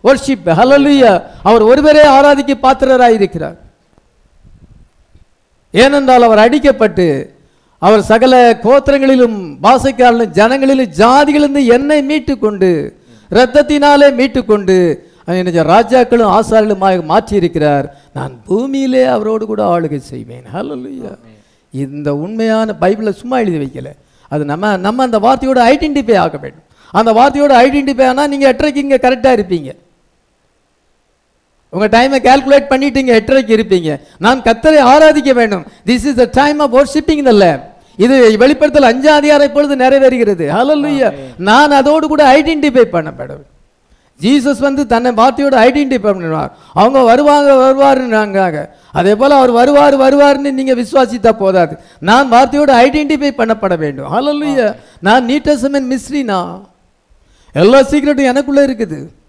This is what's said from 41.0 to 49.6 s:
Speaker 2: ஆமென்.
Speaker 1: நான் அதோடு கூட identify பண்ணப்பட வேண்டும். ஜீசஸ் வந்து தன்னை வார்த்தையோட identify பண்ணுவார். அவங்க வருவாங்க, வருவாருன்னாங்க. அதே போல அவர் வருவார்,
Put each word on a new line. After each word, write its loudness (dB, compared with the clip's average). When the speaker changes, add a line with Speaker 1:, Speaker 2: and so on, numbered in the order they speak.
Speaker 2:
ஆமென். -12
Speaker 1:
நான் 2
அதோடு 2
கூட 2
identify 0
பண்ணப்பட -8
வேண்டும். -20
ஜீசஸ் 0
வந்து -4
தன்னை -2
வார்த்தையோட 0
identify -2
பண்ணுவார். -6
அவங்க 2
வருவாங்க, 2
வருவாருன்னாங்க. 0
அதே 0
போல 0
அவர் 2
வருவார், 2